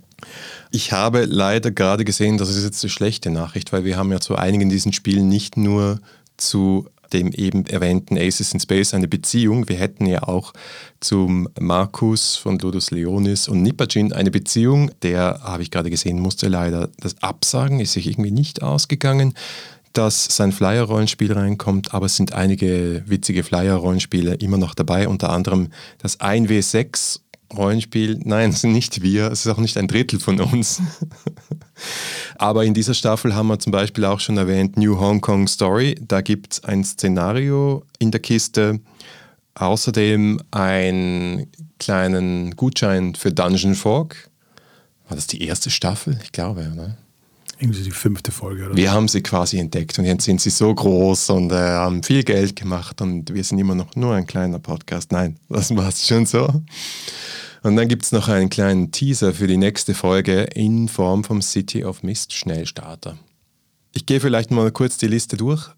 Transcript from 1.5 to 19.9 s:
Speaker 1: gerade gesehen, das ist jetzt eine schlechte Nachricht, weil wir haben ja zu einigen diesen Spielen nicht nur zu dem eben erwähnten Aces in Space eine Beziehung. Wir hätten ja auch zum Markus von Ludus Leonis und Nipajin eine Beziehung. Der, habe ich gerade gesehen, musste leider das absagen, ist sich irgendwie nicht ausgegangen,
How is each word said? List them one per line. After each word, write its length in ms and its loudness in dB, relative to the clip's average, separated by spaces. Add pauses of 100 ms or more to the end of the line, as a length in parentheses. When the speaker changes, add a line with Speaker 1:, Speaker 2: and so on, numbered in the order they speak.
Speaker 1:
gerade 340 2
gesehen, 320 2
das 120 -2
ist 140 -2
jetzt 200 -6
eine 80 -4
schlechte 400 -2
Nachricht, 420 -6
weil 120 -2
wir 120 0
haben 140 0
ja 80 0
zu 160 -4
einigen 340 2
diesen 240 0
Spielen 360 2
nicht 280 0
nur 420 2 (380)
zu 500 0 (240)
dem 200 2
eben 340 0
erwähnten 540 0
Aces 340 0
in 60 -2
Space 340 0
eine 140 0
Beziehung. 600 0
Wir 100 -2
hätten 280 -2
ja 160 0
auch 320 -4 (460)
zum 500 0 (100)
Markus 760 0
von 240 -2
Ludus 320 -4
Leonis 560 0
und 160 2
Nipajin 500 0
eine 160 2
Beziehung. 600 2 (100)
Der, 400 0
habe 220 -6
ich 80 -10
gerade 180 -2
gesehen, 300 -2
musste 300 0
leider 400 0 (100)
das 240 -6
absagen, 560 -2
ist 140 -2
sich 120 -2
irgendwie 240 -2
nicht 320 -2
ausgegangen, 720 0 (600)